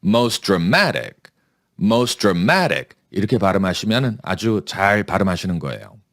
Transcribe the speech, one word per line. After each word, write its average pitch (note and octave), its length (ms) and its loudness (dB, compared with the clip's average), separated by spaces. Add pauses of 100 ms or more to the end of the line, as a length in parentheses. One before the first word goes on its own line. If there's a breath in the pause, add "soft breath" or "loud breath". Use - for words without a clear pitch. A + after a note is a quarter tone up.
Most A2+ 380 0
dramatic, G2 880 0 (500)
most A#2 400 0
dramatic G2+ 760 0 (140)
이렇게 G#2 280 -2
발음하시면 G#2 840 0
아주 G#2 440 -2
잘 G2+ 380 0
발음하시는 F#2 540 -2
거예요. A#1+ 400 -10 (140)